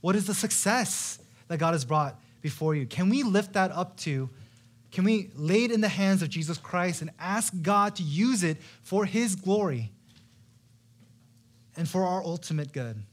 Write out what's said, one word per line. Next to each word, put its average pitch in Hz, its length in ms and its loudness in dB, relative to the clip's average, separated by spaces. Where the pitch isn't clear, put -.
What 185 140 2
is 208 120 2
the 202 80 -2
success - 800 0
that 170 100 -4
God 165 140 2
has 151 140 -2
brought 151 340 0
before 156 340 -2
you? 139 100 -2
Can 180 240 0
we 269 140 2
lift 202 300 2
that 190 180 2
up 180 260 -6
to, 135 320 -4
can 185 120 0
we 208 320 2
lay 170 280 2
it 240 80 0
in 214 100 2
the 214 80 2
hands 196 320 2
of 165 80 0
Jesus 160 280 -4
Christ 175 440 -2
and 160 180 -8
ask 202 420 -2
God 202 340 4
to 196 80 -4
use 185 400 2
it 156 140 0
for 196 240 0
his 196 300 0
glory 185 560 0
and 165 140 -2
for 185 160 2
our 180 180 0
ultimate 160 480 -4
good? 117 420 -8